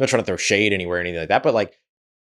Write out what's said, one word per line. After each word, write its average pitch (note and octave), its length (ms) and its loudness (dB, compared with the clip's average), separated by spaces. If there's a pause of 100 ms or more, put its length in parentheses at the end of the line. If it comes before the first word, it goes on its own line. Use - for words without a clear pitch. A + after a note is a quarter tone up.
not C3 80 2
trying A#2 140 0
to - 40 -16
throw - 100 -2
shade G#2 360 2
anywhere F2 260 -2
or - 20 -2
anything F2 200 -6
like D#2+ 80 -4
that, A2+ 160 2
but, C#3 100 2
like, G#2 200 -2 (520)